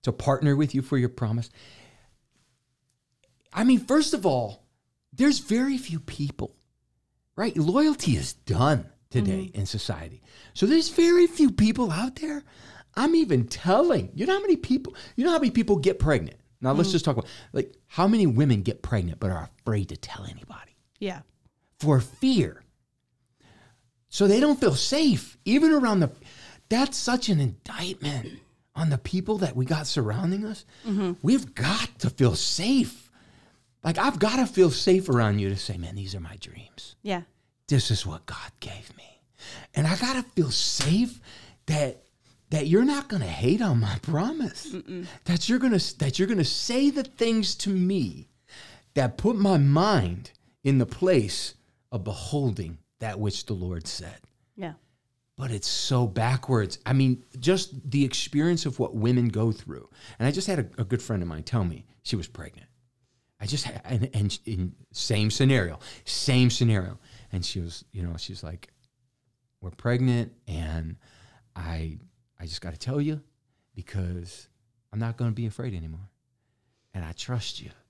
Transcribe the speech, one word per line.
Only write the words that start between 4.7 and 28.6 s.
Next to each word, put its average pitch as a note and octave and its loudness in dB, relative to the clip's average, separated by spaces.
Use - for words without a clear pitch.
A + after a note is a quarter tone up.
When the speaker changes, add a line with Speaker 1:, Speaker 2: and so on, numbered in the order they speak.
Speaker 1:
there's C4+ 4
very B3+ 0
few E3 -6
people, - -8
right? A3 -2
Loyalty F#3 2
is - -6
done B2+ 0
today F#2+ -2
Speaker 2:
Mm-hmm. G2+ -12
Speaker 1:
in G2 -2
society. E2 -8
So - 0
there's D#4+ 4
very F4 6
few D#4 4
people G#3+ 2
out A#3 -4
there. D4+ -8
I'm D#4 2
even E3 4
telling, G3+ 2
you A3 -2
know F#4 2
how G4 0
many G4 4
people, - -2
you A#3+ -2
know E4+ 4
how D#4+ 4
many B3+ 2
people G#3 2
get D3 2
pregnant? B2+ 0
Now, B2+ 0
let's E3+ 4
Speaker 2:
Mm-hmm. F#3+ -2
Speaker 1:
just E3+ 2
talk C#3 0
about, - -6
like, - -4
how F3 0
many G#3 4
women A#2+ 4
get - -4
pregnant F2 -4
but F#2+ -2
are D#2+ -6
afraid G#2 -2
to - -10
tell - -14
anybody? - -18
Speaker 2:
Yeah. F#3 -8
Speaker 1:
For D3 4
fear. G3+ 0
So G3 2
they G#3 8
don't C#4+ 4
feel F#3+ 4
safe, C4+ 2
even D4 6
around B3 4
the, D3+ 2
that's B3+ 2
such B3 -2
an E3+ 4
indictment C#3+ -6